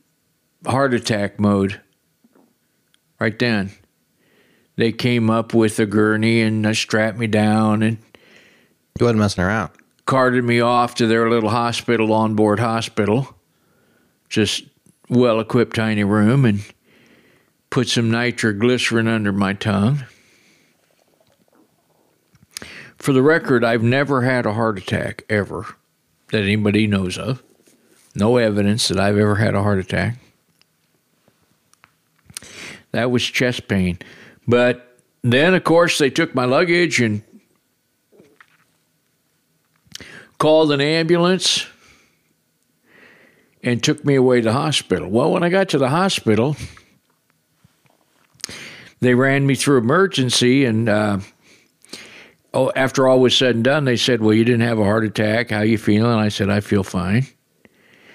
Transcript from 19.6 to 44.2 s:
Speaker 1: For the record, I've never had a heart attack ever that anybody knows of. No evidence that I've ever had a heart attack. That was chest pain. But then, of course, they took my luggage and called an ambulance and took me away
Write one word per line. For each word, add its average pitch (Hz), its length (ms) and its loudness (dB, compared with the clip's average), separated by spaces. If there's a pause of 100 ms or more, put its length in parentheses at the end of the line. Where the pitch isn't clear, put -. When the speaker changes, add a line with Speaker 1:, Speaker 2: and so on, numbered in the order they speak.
Speaker 1:
For - 160 -2
the 131 100 4
record, 143 400 2
I've 117 200 0
never 131 400 0
had 123 240 0
a 104 80 -2
heart 110 240 -2
attack - 500 -8
ever 95 380 -4 (680)
that 110 100 -2
anybody 104 440 0
knows 98 320 -2
of. 123 240 -8 (720)
No 120 240 2
evidence 104 500 0
that 95 100 -2
I've 101 200 0
ever 104 160 2
had 101 200 0
a 101 80 0
heart 101 160 0
attack. 95 380 -4 (2750)
That 123 180 -2
was 123 120 0
chest - 460 -4
pain. 92 300 0 (500)
But 120 500 0 (240)
then, 139 320 2
of 180 80 0
course, 165 360 2
they 139 120 2
took 165 240 -2
my 127 100 0
luggage 165 560 0
and 104 220 0 (3250)
called 156 340 4
an 139 80 0
ambulance 170 840 0 (2000)
and 120 180 -2
took 151 240 -2
me 139 120 2
away 127 240 4